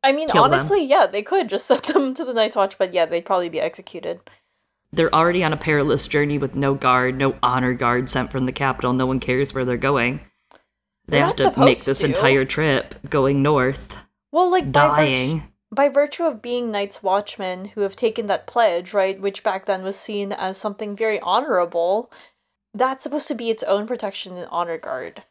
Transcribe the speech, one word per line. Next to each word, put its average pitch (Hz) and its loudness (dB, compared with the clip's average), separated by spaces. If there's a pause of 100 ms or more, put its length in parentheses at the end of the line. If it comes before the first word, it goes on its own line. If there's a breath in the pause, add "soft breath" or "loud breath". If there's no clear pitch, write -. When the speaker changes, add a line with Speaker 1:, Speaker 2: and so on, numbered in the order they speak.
Speaker 1:
I 269 4
mean, 311 -2
Speaker 2:
kill - 6
them? - 6
Speaker 1:
honestly, 349 2
yeah, 277 6
they 208 -4
could 339 0
just - -4
<laughs> - -
send - 2
them 269 0
to 240 -8
the 247 -6
Night's 220 2
Watch, 196 0
but 185 0
yeah, 170 4
they'd 170 -4
probably 180 0
be 156 -6
executed. 170 -8 (760 soft breath)
Speaker 2:
They're 165 2
already 175 4
on 156 2
a - -4
perilous 143 0
journey 147 0
with 139 -4
no 139 0
guard, 127 2
no 135 2
honor 127 2
guard 123 0
sent 127 -2
from 127 -2
the 127 -2
capital. 131 0
No 127 2
one 131 0
cares 131 0
where 131 -2
they're 123 -2
going. 135 0 (880)
They 151 0
Speaker 1:
They're - 4
Speaker 2:
have - -2
Speaker 1:
not 131 2
Speaker 2:
to - -2
make 127 6
Speaker 1:
supposed - -6
Speaker 2:
this 135 0
Speaker 1:
to. 151 0
Speaker 2:
entire 135 4
trip 143 -2 (140)
going 139 2
north, 139 0 (340)
Speaker 1:
Well, 349 4
like, 349 0
by 143 6
virtu-, 147 2
Speaker 2:
dying. 143 0 (180)
Speaker 1:
by 285 2
virtue 285 0
of 247 -2
being 240 -4
Night's 202 -6
Watchmen 190 -4
who 208 -10
have 196 -2
taken 226 -2
that 196 -2
pledge, 180 0
right, 190 0
which 196 -6
back 196 -4
then 190 -2
was 190 -6
seen 202 -6
as 185 -6
something 208 -6
very 214 -2
honorable, 185 0 (640 loud breath)
that's 262 -2
supposed 277 -4
to 285 -4
be 226 -6
its 220 -2
own 202 0
protection 202 -8
and 180 -14
honor 170 -4
guard 123 -10